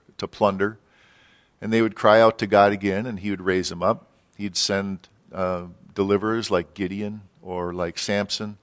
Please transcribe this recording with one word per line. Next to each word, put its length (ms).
to 100
plunder. 500
And 140
they 80
would 140
cry 260
out 180
to 80
God 240
again, 340
and 140
he 120
would 100
raise 280
them 120
up. 260
He'd 180
send, 540
uh, 320
deliverers 580
like 220
Gideon 480
or 320
like 240
Samson 640